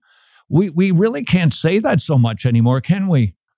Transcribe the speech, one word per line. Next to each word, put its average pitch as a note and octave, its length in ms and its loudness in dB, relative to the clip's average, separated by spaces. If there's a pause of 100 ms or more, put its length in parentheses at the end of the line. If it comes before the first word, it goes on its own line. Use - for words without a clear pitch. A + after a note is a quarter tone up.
(480)
we, F3+ 220 0
we F#3 220 0
really A3+ 320 0
can't E3+ 300 0
say F#3 260 0
that A3 220 0
so D3 160 0
much A#2 280 0
anymore, A#2+ 360 2
can F#3+ 260 -2
we? B2+ 280 0 (220)